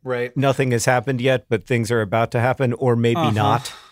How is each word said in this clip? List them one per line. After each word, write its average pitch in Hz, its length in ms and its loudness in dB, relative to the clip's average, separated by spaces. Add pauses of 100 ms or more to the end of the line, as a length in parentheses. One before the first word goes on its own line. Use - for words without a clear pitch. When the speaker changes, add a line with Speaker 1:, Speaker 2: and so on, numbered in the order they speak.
Speaker 1:
right. 123 320 -6
Speaker 2:
nothing 135 360 0
has 117 140 0
happened 127 360 0
yet, 131 280 0
but 110 160 -2
things 117 260 -2
are 117 100 2
about 113 300 -2
to 120 80 -2
happen, 123 340 0
or 123 220 0
maybe 117 260 2
Speaker 1:
Uh-huh. 107 100 0
Speaker 2:
not, 107 420 0 (180)